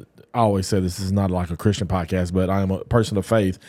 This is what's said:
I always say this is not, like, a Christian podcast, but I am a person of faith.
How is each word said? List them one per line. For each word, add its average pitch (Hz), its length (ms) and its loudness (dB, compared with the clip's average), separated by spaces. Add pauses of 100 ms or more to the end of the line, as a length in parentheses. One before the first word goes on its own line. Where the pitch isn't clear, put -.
(340)
I 123 60 0
always 101 260 2
say 104 140 0
this 90 200 -2
is 95 120 -4
not, 98 180 0
like, 87 200 -2
a 85 60 -6
Christian 101 300 0
podcast, 90 460 -2
but 92 180 2
I 98 120 0
am 95 80 0
a 95 140 -4
person 110 320 2
of 95 80 0
faith. 98 340 0 (100)